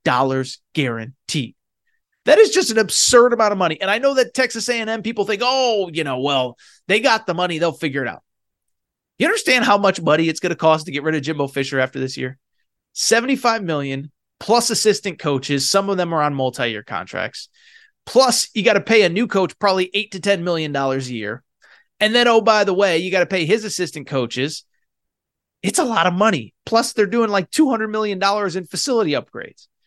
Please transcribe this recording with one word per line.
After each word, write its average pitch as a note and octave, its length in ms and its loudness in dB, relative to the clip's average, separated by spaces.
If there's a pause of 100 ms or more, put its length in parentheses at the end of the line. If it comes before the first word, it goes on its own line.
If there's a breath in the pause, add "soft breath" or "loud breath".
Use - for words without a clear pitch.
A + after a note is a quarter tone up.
dollars C3 560 0 (140)
guaranteed. B2 840 -6 (680)
That D4+ 140 6
is A4 120 8
just F4 200 0
an A3 80 0
absurd A#3+ 540 4
amount A3 180 2
of G3+ 80 -2
money. E3 220 0
And F#3+ 100 -2
I A3 80 0
know C#4 160 2
that C4 180 0
Texas B3 360 -2
A B3 60 0
and A3 140 -6
M A3 140 -4
people A3 220 -2
think, G#3 200 -4
"Oh, A#3+ 480 0
you D#3 120 -4
know, C3 160 -6
well, C3 360 -2 (300 soft breath)
they G#3 140 2
got A3+ 260 2
the F3 80 -2
money. F3 240 -2
They'll E3 140 0
figure C#3 300 -4
it A#2+ 60 -6
out." - 140 -12 (960)
You B3+ 80 2
understand C4+ 380 0
how G3+ 120 4
much G3 240 2
money D#3+ 280 2
it's D#3+ 100 -4
gonna E3+ 160 -4
cost D#3 320 2
to C#3 60 -12
get C#3 100 -6
rid D#3 140 -2
of C#3+ 60 -4
Jimbo D3 260 -4
Fisher C3+ 320 -4
after C3 180 -2
this C3 180 -6
year? C3 220 -8 (540)
Seventy-five A#3 720 0
million C#3+ 480 -4 (260)
plus A#3 320 2
assistant G3+ 480 0
coaches. C#3 500 -2
Some G3 220 0
of F#3+ 60 -2
them E3+ 160 -2
are D#3 100 0
on D3 100 0
multi-year B2 520 -4
contracts. F#2+ 640 -10 (580 soft breath)
Plus, B3+ 480 2
you G#3+ 80 -2
gotta G#3 180 4
pay A3 220 4
a F3+ 60 4
new G3 180 -2
coach F#3+ 320 -2
probably F#3+ 360 0
eight G#3 180 -6
to F#3+ 80 -12
ten F#3 240 0
million D#3+ 260 -2
dollars C3+ 380 -2
a B2+ 60 -8
year. A2 280 -8 (560 soft breath)
And G#3+ 160 2
then, A#3+ 140 4
oh, A3+ 120 6
by G#3+ 220 4
the F#3+ 120 0
way, F#3 240 2
you F3+ 120 -4
gotta F3+ 160 2
pay F3+ 200 -2
his G#3+ 180 0
assistant D#3+ 420 -8
coaches. C3 580 -4 (960)
It's G3 160 -2
a E4 60 2
lot G3 240 2
of F3 40 -2
money. F3+ 420 0 (120)
Plus, - 260 0
they're G#3 140 0
doing, A3 240 0
like, G3 220 -2
two D4 180 2
hundred A3 160 -2
million G#3+ 320 -4
dollars G3 380 0
in F3+ 80 -6
facility G#3 480 -2
upgrades. - 560 -8 (180)